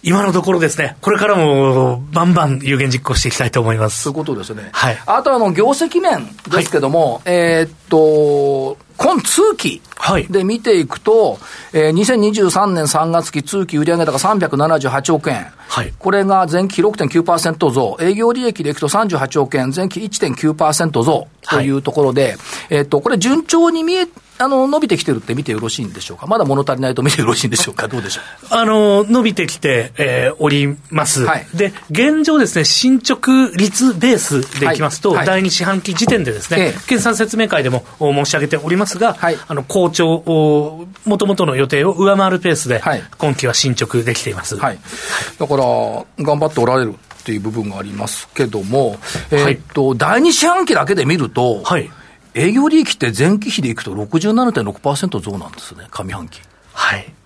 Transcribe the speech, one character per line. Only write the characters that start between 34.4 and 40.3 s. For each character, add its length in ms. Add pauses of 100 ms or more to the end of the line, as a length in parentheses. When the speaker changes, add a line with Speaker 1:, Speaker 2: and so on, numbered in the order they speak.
Speaker 1:
で 140
い 20
き 60
ま 100
す 100
と、 80
Speaker 2:
は 60
い。 40
は 40
い。 40
Speaker 1:
第 160
二 80
四 140
半 160
期 120
時 140
点 160
で 80
で 100
す 100
ね、 80
Speaker 2:
え 40 (120)
え。 120
Speaker 1:
決 140
算 140
説 220
明 100
会 160
で 60
も 160 (140)
申 260
し 60
上 80
げ 80
て 100
お 100
り 80
ま 120
す 100
が、 160
Speaker 2:
は 180
い。 60 (100)
Speaker 1:
あ 60
の、 100
好 280
調、 200
お、 760 (180)